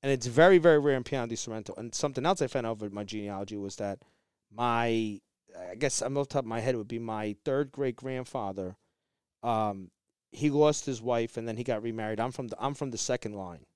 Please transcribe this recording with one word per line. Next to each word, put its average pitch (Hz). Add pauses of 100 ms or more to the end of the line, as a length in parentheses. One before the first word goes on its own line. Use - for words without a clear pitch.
and 139
it's 123
very, 165
very 160
rare 139
in 120
Piano 127
di 113
Sorrento. 110
And 117
something 135
else 180
I 135
found 120
out 110
with 104
my 104
genealogy 101
was 98
that 101 (540)
my, 113 (500)
I 98
guess 135
I'm 139
off 139
the -
top 139
of 113
my 113
head, 123
it -
would 107
be 113
my 107
third 139
great 135
grandfather. 107 (680)
Um, 107 (400)
he 151
lost 151
his 120
wife, 117
and 117
then 110
he 120
got 113
remarried. 110
I'm 123
from 123
the, -
I'm 135
from 135
the 113
second 120
line 92 (100)